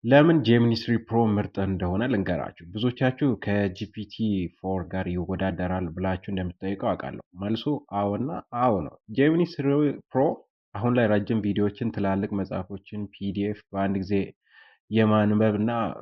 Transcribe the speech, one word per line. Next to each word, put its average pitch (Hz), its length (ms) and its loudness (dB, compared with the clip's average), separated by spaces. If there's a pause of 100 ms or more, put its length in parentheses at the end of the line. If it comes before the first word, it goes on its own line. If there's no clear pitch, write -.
ለምን 151 380 8
ጄሚኒ 117 320 6
ስሪ 113 260 -2
ፕሮ 113 180 -2 (100)
ምርጥ 101 340 0
እንደሆነ 95 440 -2
ልንገራችሁ። 87 600 -4
ብዙዎቻችሁ 127 600 0 (120)
ከጂ 101 460 -2
ፒ 104 200 -12
ቲ - 180 -6 (280)
ፎር 95 340 -6
ጋር 92 220 -6
ይወዳደራል 92 800 -4
ብላችሁ 92 400 -4
እንደምትጠይቀው 95 580 -6
አውቃለሁ። 87 340 -6 (140)
መልሱ 104 300 -4 (280)
አዎና 104 360 -2 (260)
አዎ 120 240 2
ነው። - 160 -10 (160)
ጄሚኒ 156 360 4
ስሪ 139 200 -4 (360)
ፕሮ 131 180 0 (520)
አሁን 117 180 0
ላይ 120 140 4
ረጅም 104 340 2
ቪዲዮዎችን፣ 101 500 0
ትላልቅ 98 420 -2
መጽሐፎችን፣ 95 760 -8
ፒ 101 200 -10
ዲ 98 180 -2
ኤፍ 104 200 -4
በአንድ 98 320 -2
ጊዜ 95 180 -2 (760)
የማንበብ 107 640 4
እና 107 180 0 (300)